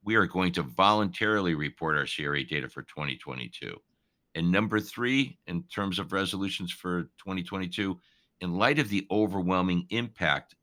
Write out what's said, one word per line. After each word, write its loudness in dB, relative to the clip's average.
we 0
are 8
going 2
to 0
voluntarily 4
report -2
our 0
C -6
R 0
A -2
data -4
for -14
twenty -8
twenty-two. -12
And 0
number 2
three, -2
in -6
terms -4
of -6
resolutions -4
for -4
twenty -6
twenty-two, -4
in -4
light 4
of 0
the 0
overwhelming 2
impact -2